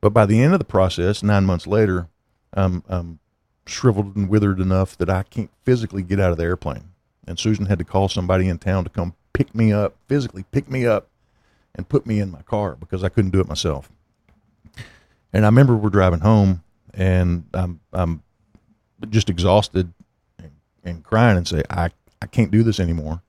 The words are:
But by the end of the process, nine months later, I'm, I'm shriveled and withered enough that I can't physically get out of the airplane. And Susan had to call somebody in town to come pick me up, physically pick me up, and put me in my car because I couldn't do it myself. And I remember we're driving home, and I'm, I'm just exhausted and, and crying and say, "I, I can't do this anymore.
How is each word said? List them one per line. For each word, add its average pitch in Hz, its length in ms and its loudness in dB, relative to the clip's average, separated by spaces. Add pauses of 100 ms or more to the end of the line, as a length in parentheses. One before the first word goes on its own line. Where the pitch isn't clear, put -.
But 104 80 4
by 107 160 4
the 110 160 4
end 147 120 4
of 190 60 2
the - 60 -4
process, 95 580 0
nine 101 220 2
months 90 220 -2
later, 92 400 0 (460)
I'm, 92 360 -2
I'm 85 300 -8 (480)
shriveled 98 480 -2
and 101 140 -2
withered 101 300 2
enough 92 380 0
that 90 120 -2
I 95 140 0
can't - 280 -10 (120)
physically 113 380 -2
get 95 180 -2
out 92 120 2
of 82 60 -2
the 82 60 -2
airplane. 85 480 -6 (360)
And 85 100 -12
Susan 101 300 -2
had 95 120 0
to 85 60 -6
call 95 240 0
somebody 92 400 0
in 85 80 -4
town 95 260 -2
to - 60 -8
come 87 240 -8 (200)
pick - 200 -4
me 110 180 2
up, 101 240 0 (120)
physically 123 440 -4
pick - 180 -4
me 131 180 -2
up, 107 200 0 (680)
and 95 120 -12
put - 200 -2
me 110 120 0
in 98 120 -4
my 73 100 -16
car 101 340 -6
because 90 280 -10
I 95 60 -2
couldn't 95 220 0
do 95 80 2
it 92 80 0
myself. 76 440 -6 (1400)
And 107 140 2
I - 20 4
remember 123 280 6
we're 107 140 0
driving 92 320 2
home, 98 420 2 (300)
and 90 500 0 (100)
I'm, 87 260 -6 (140)
I'm 85 300 -4 (880)
just 107 200 0
exhausted 92 640 0 (460)
and, 78 120 -20 (320)
and 85 200 -12
crying 110 340 4
and 87 100 -2
say, 78 220 -2
"I, 85 220 -4 (300)
I - 40 -12
can't - 240 0
do 107 140 4
this 113 160 -2
anymore. 82 500 -4